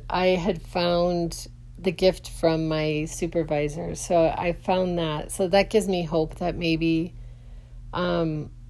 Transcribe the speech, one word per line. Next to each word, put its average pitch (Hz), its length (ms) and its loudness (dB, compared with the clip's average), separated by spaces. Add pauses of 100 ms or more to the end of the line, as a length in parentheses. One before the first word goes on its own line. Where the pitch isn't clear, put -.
I 180 180 2
had 185 340 2
found 175 880 0 (340)
the 180 100 2
gift 185 380 2
from 160 380 2
my 156 380 0
supervisor. 160 920 -2
So 165 420 4
I 175 160 -2
found 185 460 0
that. 156 320 -4
So 190 160 0
that 196 220 4
gives 196 180 2
me 180 160 0
hope 156 320 0
that 170 200 -2
maybe, 165 600 0 (760)
um, 165 600 -2 (180)